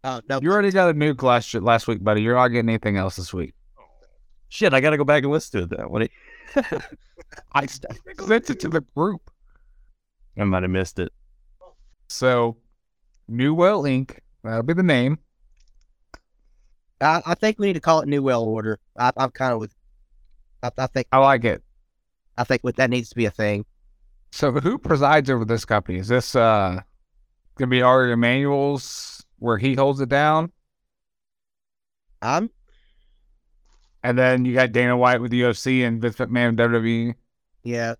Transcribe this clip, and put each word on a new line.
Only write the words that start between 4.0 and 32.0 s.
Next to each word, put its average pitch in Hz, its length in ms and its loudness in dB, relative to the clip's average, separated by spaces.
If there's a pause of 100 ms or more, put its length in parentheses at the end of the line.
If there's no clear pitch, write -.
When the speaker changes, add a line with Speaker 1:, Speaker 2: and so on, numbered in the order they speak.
Speaker 3:
Shit, 190 220 0
I 135 80 6
gotta 151 160 2
go 143 80 0
back 143 200 4
and 143 80 -2
listen 147 280 -2
to 87 40 -4
it 85 120 -8
then. - 140 -10
What 110 120 -2
it - 80 -4 (440)
<laughs> - 280 -4 (720)
Speaker 2:
I 139 120 0
s-, 135 160 -12 (440)
sent 220 260 0
it 226 100 -6
to - 80 -6
the 156 140 -2 (120)
group. 175 340 -4 (1080)
Speaker 3:
I 104 60 -2
might 92 180 0
have 92 80 -2
missed 92 300 -4
it. 87 120 -6 (960)
Speaker 2:
So, 120 500 0 (680)
New 127 280 0
Whale 180 280 2
Inc. 135 360 -2 (260)
That'll 113 180 -4
be 147 120 -2
the 185 100 0
name. 143 340 2 (1800)
Speaker 1:
I, 156 260 2
I 165 80 -2
think 214 240 -2
we 202 80 -2
need 202 60 0
to 165 80 -4
call 160 200 4
it 143 60 -6
New 143 160 0
Whale 123 200 0
Order. 110 360 -2 (180)
I, 123 200 2
I'm 131 160 -2
kinda 127 260 -2
with, 107 160 -10 (880)
I, 123 160 -6
I 131 80 -2
think 131 240 -6
Speaker 2:
I 131 80 4
like 135 260 6
it. 104 200 0 (720)
Speaker 1:
I 123 80 -2
think 127 180 -2
with, 123 140 -4
that 131 140 2
needs 123 180 -2
to - 80 -12
be 120 80 0
a 104 60 0
thing. 104 340 -2 (680)
Speaker 2:
So 147 220 -2
who 147 260 -2
presides 143 520 2
over 117 140 0
this 113 200 -4
company? 98 340 -2
Is 95 100 -8
this, 120 280 0
uh, 104 440 2 (760)
gonna 127 140 -2
be 127 120 2
Ari 127 300 4
Emanuel's 139 1120 -2 (140)
where 117 200 -2
he 131 160 0
holds 139 260 2
it 127 80 -4
down? 151 440 0 (1700)